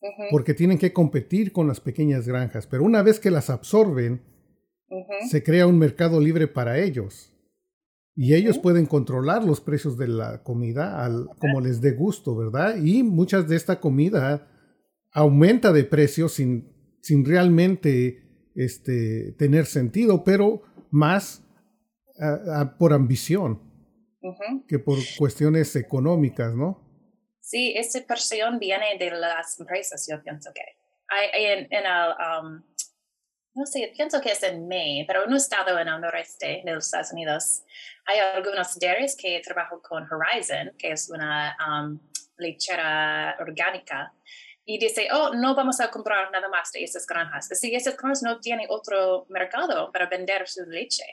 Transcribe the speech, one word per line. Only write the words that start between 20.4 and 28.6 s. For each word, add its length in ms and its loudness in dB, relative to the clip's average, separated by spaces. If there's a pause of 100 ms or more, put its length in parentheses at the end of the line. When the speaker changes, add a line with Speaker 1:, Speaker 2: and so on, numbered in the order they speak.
Speaker 2:
más, 500 2 (760)
ah, 200 -2 (160)
ah, 220 -2
por 160 6
ambición 680 0 (600)
Speaker 1:
Ujú. 460 -8
Speaker 2:
que 100 -2
por 200 0 (200)
cuestiones 600 2
económicas, 760 0
¿no? 280 -4 (580)
Speaker 1:
Sí, 380 -4
esta 280 -6
presión 540 -4